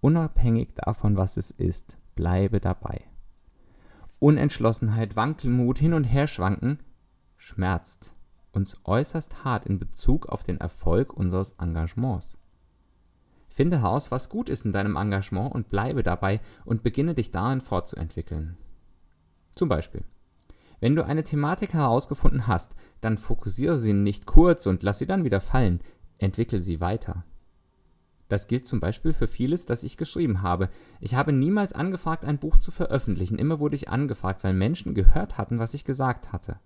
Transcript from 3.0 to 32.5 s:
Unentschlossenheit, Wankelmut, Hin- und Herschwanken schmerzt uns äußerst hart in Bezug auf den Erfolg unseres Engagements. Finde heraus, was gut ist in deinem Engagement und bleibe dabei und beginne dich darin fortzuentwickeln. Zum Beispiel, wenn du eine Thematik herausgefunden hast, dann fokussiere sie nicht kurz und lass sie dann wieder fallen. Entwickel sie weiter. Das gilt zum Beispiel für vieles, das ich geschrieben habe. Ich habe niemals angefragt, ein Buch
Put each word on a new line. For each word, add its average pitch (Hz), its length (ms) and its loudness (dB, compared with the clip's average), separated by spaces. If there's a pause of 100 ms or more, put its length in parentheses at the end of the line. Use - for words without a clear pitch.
Unentschlossenheit, 113 960 2
Wankelmut, 123 640 0
Hin- 165 140 4
und 156 100 2
Herschwanken 127 760 0 (580)
schmerzt - 760 -6 (380)
uns 98 320 -4
äußerst 147 600 -4
hart 120 220 -4
in 95 140 -2
Bezug - 480 2
auf - 160 -8
den - 160 -4
Erfolg 87 540 0
unseres 92 400 -2
Engagements. 85 840 -6 (1120)
Finde 156 320 0
heraus, 104 300 -2
was 127 180 -6
gut 233 200 -8
ist - 160 -6
in 104 60 -2
deinem 98 240 -2
Engagement 98 580 -4
und 113 160 -8
bleibe 117 340 -2
dabei 95 360 0 (260)
und 113 180 -4
beginne 147 320 -2
dich 117 160 -4
darin 123 300 -2
fortzuentwickeln. 80 960 -8 (1000)
Zum 165 140 0
Beispiel, - 340 -4 (760)
wenn 135 160 4
du 160 100 0
eine 151 180 -2
Thematik 151 500 -2
herausgefunden 135 760 4
hast, 98 280 0 (260)
dann 110 160 0
fokussiere 131 640 0
sie 110 140 0
nicht 101 320 0
kurz 170 400 8
und 92 180 0
lass 101 160 0
sie 120 60 -2
dann 185 180 0
wieder 101 160 2
fallen. 98 420 2 (360)
Entwickel 104 440 -2
sie 85 200 -4
weiter. 90 420 -6 (1040)
Das 101 200 -2
gilt 127 200 -2
zum 113 120 -2
Beispiel 113 340 0
für 113 140 2
vieles, 143 380 -2
das 120 180 -4
ich - 140 -12
geschrieben 147 440 -2
habe. 90 280 0 (300)
Ich 120 160 -6
habe 143 160 0
niemals 180 420 0
angefragt, 170 520 -4
ein 147 140 -2
Buch 156 180 6